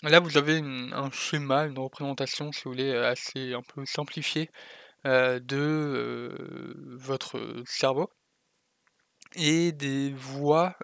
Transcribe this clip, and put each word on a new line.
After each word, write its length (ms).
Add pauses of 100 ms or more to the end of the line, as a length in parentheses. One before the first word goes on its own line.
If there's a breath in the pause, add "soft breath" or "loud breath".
là 160
vous 180
avez 200
une, 360
un 180
schéma, 540
une 140
représentation, 720
si 140
vous 60
voulez, 200
heu, 140
assez, 480
un 100
peu 220
simplifiée, 640 (580 loud breath)
heu, 340
de, 160
heu, 1400
votre 680
cerveau 440 (1200)
et 360
des 420
voies, 720